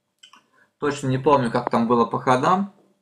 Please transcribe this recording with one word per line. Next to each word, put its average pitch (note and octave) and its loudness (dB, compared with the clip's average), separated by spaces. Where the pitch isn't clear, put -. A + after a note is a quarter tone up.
Точно C#3 -4
не C3 0
помню, C3 2
как B2 -2
там A#2 0
было A#2 4
по A#2+ -6
ходам. E3 0